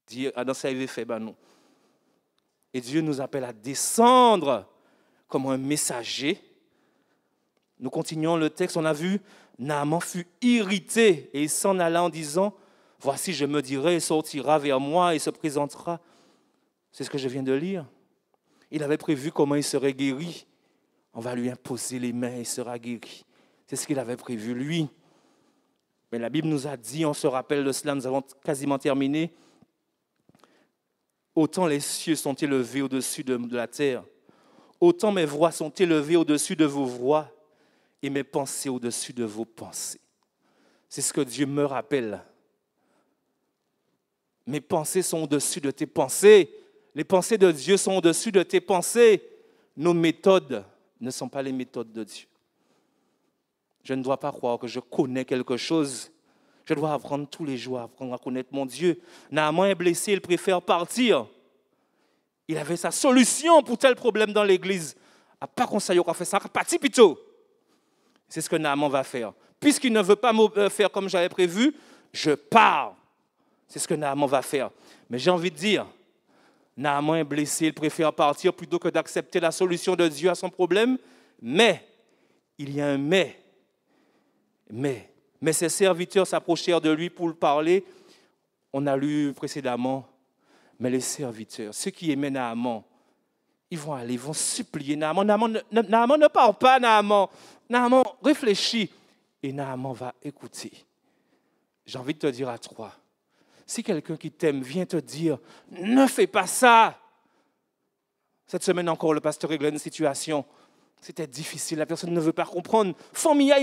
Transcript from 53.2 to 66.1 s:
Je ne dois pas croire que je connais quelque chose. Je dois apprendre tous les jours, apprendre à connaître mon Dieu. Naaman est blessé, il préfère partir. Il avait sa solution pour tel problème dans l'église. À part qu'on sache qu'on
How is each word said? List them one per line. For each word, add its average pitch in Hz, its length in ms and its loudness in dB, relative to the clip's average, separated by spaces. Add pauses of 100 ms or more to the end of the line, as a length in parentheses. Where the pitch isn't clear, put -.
Je 135 80 -6
ne 131 80 -4
dois 135 180 -2
pas 143 120 -6
croire 120 260 -4
que 123 100 -10
je 117 120 -10
connais 131 460 -2
quelque 127 320 -4
chose. 139 540 -4 (540)
Je 160 80 -4
dois 151 200 -2
apprendre 143 360 -6
tous - 160 -12
les 135 100 -6
jours, 123 240 -8
apprendre 123 360 -12
à - 20 -8
connaître 127 340 -8
mon 139 140 -4
Dieu. 151 340 -2 (300)
Naaman 156 400 2
est 196 60 2
blessé, 175 380 0
il 185 80 0
préfère 175 380 0
partir. 175 680 2 (1200)
Il 156 100 -4
avait 151 200 -6
sa 170 120 -4
solution 277 720 6
pour 240 160 -2
tel 254 180 4
problème 214 380 0
dans 208 100 4
l'église. 180 540 0 (420)
À 139 80 -10
part - 200 -2
qu'on 214 120 -2
sache 180 200 2
qu'on 170 160 2